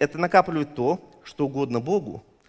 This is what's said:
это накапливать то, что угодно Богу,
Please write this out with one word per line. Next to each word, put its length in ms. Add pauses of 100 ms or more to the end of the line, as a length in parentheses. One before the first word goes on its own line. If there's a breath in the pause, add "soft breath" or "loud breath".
это 180
накапливать 560
то, 260 (220)
что 240
угодно 320
Богу, 460 (240 soft breath)